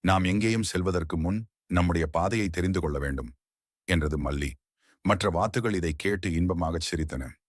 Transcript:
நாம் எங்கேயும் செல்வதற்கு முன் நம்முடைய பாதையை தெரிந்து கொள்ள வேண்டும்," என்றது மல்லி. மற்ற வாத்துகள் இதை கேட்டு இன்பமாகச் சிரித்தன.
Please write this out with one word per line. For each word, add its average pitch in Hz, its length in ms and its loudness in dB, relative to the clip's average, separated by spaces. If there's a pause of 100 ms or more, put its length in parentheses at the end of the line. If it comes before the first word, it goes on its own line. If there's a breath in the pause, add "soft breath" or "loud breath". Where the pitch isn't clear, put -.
நாம் 95 200 4
எங்கேயும் 104 460 2
செல்வதற்கு 90 460 0
முன் 90 220 0 (320)
நம்முடைய 87 360 4
பாதையை 98 420 0
தெரிந்து 87 320 0
கொள்ள 73 180 -2
வேண்டும்," 69 320 -4 (580)
என்றது 76 300 2
மல்லி. 71 320 -2 (540 soft breath)
மற்ற 95 260 2
வாத்துகள் 107 500 0
இதை 85 160 0
கேட்டு 98 340 -2
இன்பமாகச் 82 580 0
சிரித்தன. 76 340 -4 (260)